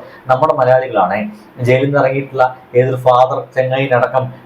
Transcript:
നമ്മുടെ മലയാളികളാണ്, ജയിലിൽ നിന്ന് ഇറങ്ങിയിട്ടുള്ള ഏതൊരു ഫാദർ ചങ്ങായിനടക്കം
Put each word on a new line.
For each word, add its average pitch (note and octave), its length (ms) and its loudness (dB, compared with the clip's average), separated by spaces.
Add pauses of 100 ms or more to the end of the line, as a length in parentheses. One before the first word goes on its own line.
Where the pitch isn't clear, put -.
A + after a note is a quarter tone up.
(300)
നമ്മുടെ C3+ 300 2
മലയാളികളാണ്, B2 580 0 (500)
ജയിലിൽ C3 200 2
നിന്ന് C#3+ 160 0
ഇറങ്ങിയിട്ടുള്ള C3 420 -2 (300)
ഏതൊരു B2+ 320 0
ഫാദർ B2+ 320 4 (160)
ചങ്ങായിനടക്കം C3 680 0 (220)